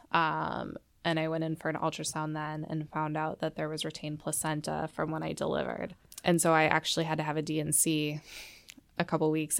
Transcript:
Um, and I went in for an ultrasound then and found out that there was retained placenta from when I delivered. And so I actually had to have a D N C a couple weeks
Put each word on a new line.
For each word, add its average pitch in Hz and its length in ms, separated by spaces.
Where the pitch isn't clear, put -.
Um, 160 640
and 165 160
I 160 80
went 160 160
in 160 100
for 160 140
an 156 80
ultrasound 156 580
then 156 340
and 156 220
found 156 260
out 156 220
that 156 160
there 156 140
was 156 160
retained 151 340
placenta 156 760
from 160 200
when 160 100
I 160 100
delivered. - 640
And 175 180
so 165 100
I 160 120
actually 160 400
had 156 140
to 156 60
have 151 120
a 156 60
D 156 180
N 147 120
C 151 480
a 175 60
couple 156 260
weeks 156 300